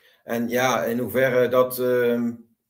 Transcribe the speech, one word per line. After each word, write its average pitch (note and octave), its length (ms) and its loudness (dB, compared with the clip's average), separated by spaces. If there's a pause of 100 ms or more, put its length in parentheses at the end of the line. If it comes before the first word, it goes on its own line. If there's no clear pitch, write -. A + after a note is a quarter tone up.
(240)
En A#2 240 -4
ja, B2 360 0
in A#2 140 -4
hoeverre B2 500 0
dat, B2+ 300 2
ehm, A#2+ 540 0 (380)